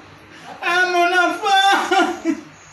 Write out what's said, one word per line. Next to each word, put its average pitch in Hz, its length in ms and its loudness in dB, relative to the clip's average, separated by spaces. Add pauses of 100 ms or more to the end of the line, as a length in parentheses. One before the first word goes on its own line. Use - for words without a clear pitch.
(640)
Ah, 370 220 0
mon 349 220 2
enfant. 392 640 2 (1000)